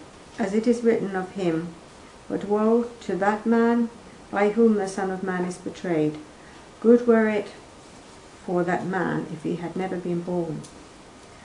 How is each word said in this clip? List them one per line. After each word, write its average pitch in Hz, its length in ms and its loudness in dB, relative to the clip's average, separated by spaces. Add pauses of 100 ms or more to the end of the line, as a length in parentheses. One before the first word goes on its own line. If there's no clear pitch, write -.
(380)
as 202 160 -2
it 220 120 0
is 240 160 2
written 196 320 2
of 185 180 -4
him, 170 360 -2 (600)
but 190 200 -4
woe 220 380 2 (160)
to 196 140 -4
that 208 300 0
man 233 440 2 (420)
by 208 180 2
whom 226 240 6
the 190 140 -2
Son 190 220 -4
of 190 120 -6
Man 180 220 -2
is 180 120 -6
betrayed. 156 640 -2 (640)
Good 240 260 6
were 226 220 4
it 208 200 -2 (960)
for 175 200 0
that 175 220 -2
man 170 460 -2
if - 120 -10
he 170 120 -2
had 165 200 -8
never 185 200 -4
been 175 260 -4
born.' 165 400 -4 (840)